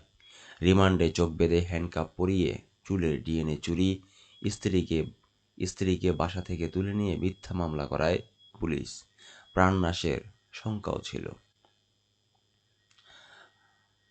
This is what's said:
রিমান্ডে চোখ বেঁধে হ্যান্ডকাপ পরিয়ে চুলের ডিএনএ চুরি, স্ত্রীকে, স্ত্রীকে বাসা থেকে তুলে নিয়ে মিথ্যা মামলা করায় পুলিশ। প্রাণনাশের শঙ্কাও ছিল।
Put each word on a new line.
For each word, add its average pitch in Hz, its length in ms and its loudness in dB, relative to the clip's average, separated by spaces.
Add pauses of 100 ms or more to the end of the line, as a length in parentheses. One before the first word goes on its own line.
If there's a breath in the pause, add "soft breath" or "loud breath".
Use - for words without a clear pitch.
(640 loud breath)
রিমান্ডে 92 480 6
চোখ 85 200 0
বেঁধে 85 300 4
হ্যান্ডকাপ 85 560 -4
পরিয়ে 90 420 0 (260)
চুলের 80 380 -2
ডিএনএ 78 340 -2
চুরি, 92 460 0 (480 soft breath)
স্ত্রীকে, 82 560 0 (600)
স্ত্রীকে 92 460 0
বাসা 82 280 -2
থেকে 85 280 -4
তুলে 95 260 -2
নিয়ে 101 220 -2
মিথ্যা - 400 -6
মামলা 78 300 -2
করায় 78 320 0 (420)
পুলিশ। 78 440 -6 (480 loud breath)
প্রাণনাশের 90 680 2 (320)
শঙ্কাও - 480 -6
ছিল। - 280 -10 (2750 soft breath)